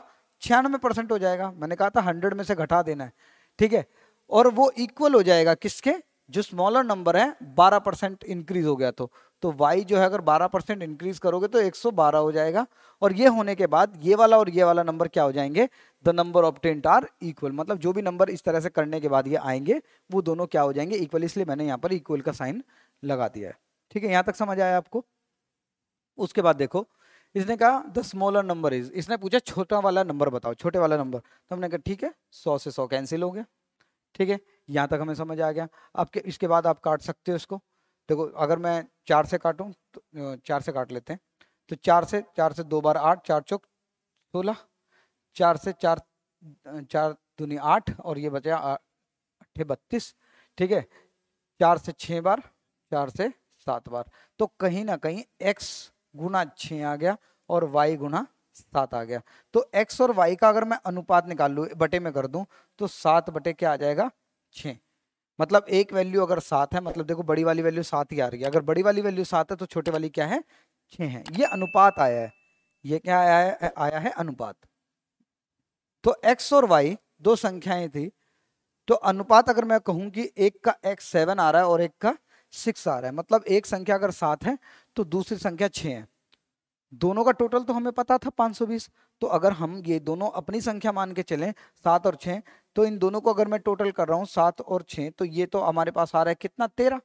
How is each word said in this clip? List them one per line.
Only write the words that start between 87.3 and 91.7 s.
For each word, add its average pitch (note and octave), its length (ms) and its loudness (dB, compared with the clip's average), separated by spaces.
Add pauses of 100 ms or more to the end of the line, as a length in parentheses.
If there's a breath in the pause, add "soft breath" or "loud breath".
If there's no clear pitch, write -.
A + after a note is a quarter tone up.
टोटल A#3+ 300 -2
तो B3 100 -4
हमें A#3+ 200 -4
पता B3 260 0
था C4 120 -8
पाँच A3+ 260 -2
सौ A#3 100 -4
बीस, A3+ 220 -8 (340)
तो A3+ 40 -2
अगर F3 260 2
हम E3 240 -6 (100)
ये E3 140 0
दोनों E3 300 -4
अपनी F#3+ 300 -8
संख्या G#3 320 -4
मान F#3+ 200 -4
के F3+ 100 -6
चलें, E3+ 300 -6 (320 soft breath)